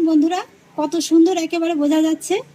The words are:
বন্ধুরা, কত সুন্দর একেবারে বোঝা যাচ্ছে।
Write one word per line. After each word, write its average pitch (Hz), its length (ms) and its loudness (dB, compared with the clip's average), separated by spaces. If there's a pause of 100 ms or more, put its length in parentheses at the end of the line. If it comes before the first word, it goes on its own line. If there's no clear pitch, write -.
বন্ধুরা, 320 300 2 (400)
কত 302 140 -4 (160)
সুন্দর 330 260 4 (100)
একেবারে 330 360 -4
বোঝা 294 260 2
যাচ্ছে। 320 280 -4 (180)